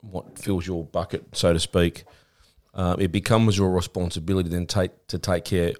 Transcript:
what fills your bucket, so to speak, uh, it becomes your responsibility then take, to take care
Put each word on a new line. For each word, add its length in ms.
what 400
fills 260
your 180
bucket, 520
so 160
to 80
speak, 420
uh, 240
it 140
becomes 440
your 140
responsibility 760
then 180
take, 400
to 140
take 240
care 360